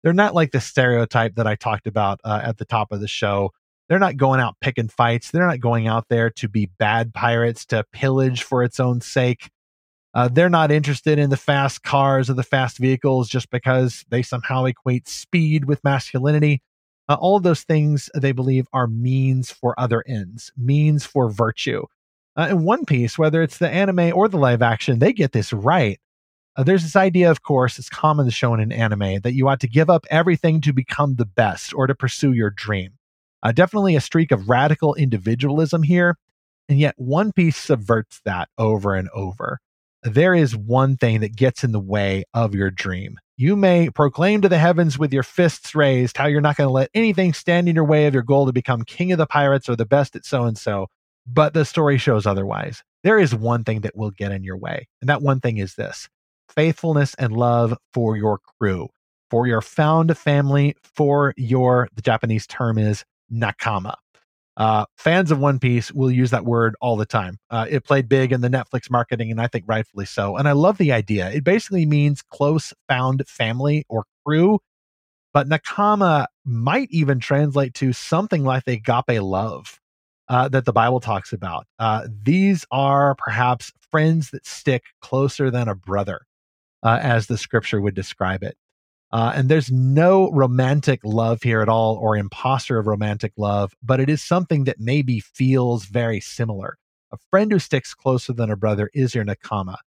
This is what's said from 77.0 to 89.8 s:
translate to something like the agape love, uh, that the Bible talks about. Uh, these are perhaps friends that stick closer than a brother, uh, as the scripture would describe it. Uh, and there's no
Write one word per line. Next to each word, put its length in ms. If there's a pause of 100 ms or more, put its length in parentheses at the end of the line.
translate 580
to 180
something 500
like 220
the 60
agape 500
love, 580 (480)
uh, 220
that 160
the 80
Bible 260
talks 320
about. 340 (120)
Uh, 280 (160)
these 480
are 440
perhaps 580 (180)
friends 420
that 140
stick 380 (160)
closer 500
than 180
a 60
brother, 520 (560)
uh, 180
as 280
the 100
scripture 420
would 140
describe 480
it. 160 (560)
Uh, 200
and 160
there's 200
no 600